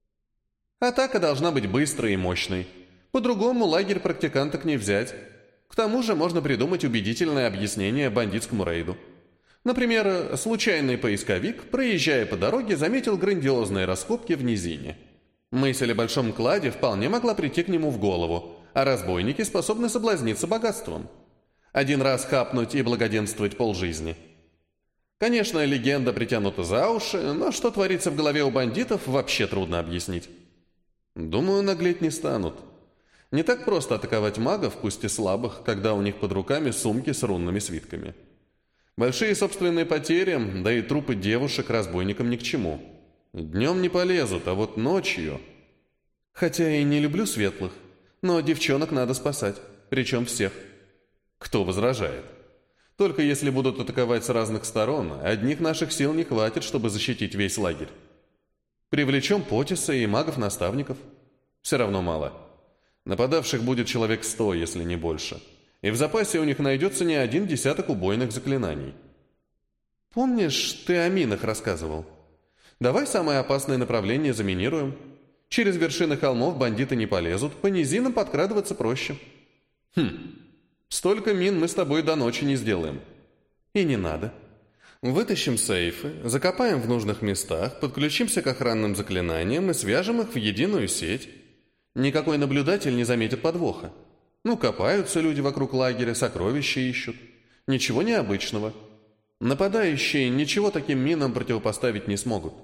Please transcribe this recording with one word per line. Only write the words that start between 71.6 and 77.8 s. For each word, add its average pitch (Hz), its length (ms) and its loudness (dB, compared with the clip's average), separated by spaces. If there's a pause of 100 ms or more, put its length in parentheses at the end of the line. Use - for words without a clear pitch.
Давай 147 240 2
самое 160 340 2
опасное 135 380 0
направление 120 560 0
заминируем. 113 600 0 (540)
Через 202 260 2
вершины 160 400 0
холмов 139 420 2
бандиты 127 380 0
не 110 120 0
полезут, 95 460 0
по - 140 -2
низинам 196 460 2